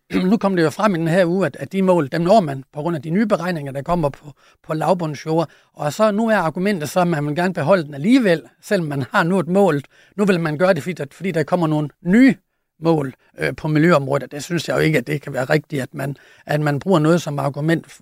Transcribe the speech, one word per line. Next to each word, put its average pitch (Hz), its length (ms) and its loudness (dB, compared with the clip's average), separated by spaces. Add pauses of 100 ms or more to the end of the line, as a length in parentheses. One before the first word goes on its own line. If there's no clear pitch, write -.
(120)
<clears throat> - 20 -6 (160)
Nu 220 60 4
kom 196 200 0
det 170 60 2
jo 156 80 2
frem 202 240 0
i 160 40 -2
den 165 100 0
her 180 180 4
uge, 180 200 0
at, 135 140 -6
at - 120 -12
de 190 100 0
mål, 175 300 2
dem 165 80 -2
når 190 200 6
man 139 320 -4
på 147 80 -10
grund 165 160 -4
af 131 60 -8
de 156 80 -8
nye 208 160 0
beregninger, 165 460 -4
der 139 100 -8
kommer 170 260 0
på, 139 240 -12 (340)
på 160 80 -6
lavbundsjord. 160 720 -2 (260)
Og 147 180 -4
så 214 180 2
nu 220 180 0
er 214 80 2
argumentet 180 520 -2
så, 185 120 0
at 175 80 4
man 147 180 0
vil 147 100 -4
gerne 175 180 -2
beholde 170 300 2
den 143 100 -14
alligevel, 190 480 2 (200)
selvom 175 260 -2
man 143 240 -2
har 202 100 2
nået 170 260 0
målet. 175 380 2 (300)
Nu 202 80 0
vil 185 160 2
man 151 180 -2
gøre 185 160 4
det, 143 80 -6
fordi 180 100 -6
der, 151 200 -8
fordi 185 180 -8
der 160 120 -2
kommer 175 240 0
nogle 151 220 0 (180)
nye 220 280 6 (460)
mål, 156 340 0 (240)
øh, 147 180 -4
på - 120 -6
miljøområdet, 147 540 2
og 127 100 -16
det 143 120 -10
synes 170 240 -4
jeg 135 80 -2
jo 143 40 2
ikke, 156 180 2
at 143 80 -4
det 147 160 -4
kan 143 100 -12
være 131 120 -4
rigtigt, 143 380 -2
at - 120 -12
man, 139 220 -8 (300)
at 151 140 -2
man 143 180 0
bruger 180 200 2
noget 156 240 2
som 143 160 -8
argument 143 480 -2 (160)